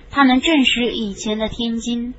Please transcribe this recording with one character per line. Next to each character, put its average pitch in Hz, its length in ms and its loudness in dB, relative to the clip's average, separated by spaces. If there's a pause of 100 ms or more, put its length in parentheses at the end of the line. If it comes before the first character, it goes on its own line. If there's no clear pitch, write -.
它 277 140 2
能 254 160 4
证 302 240 4
实 240 300 0
以 208 200 -4
前 214 240 -4
的 220 120 -4
天 233 280 -4
经 240 420 -4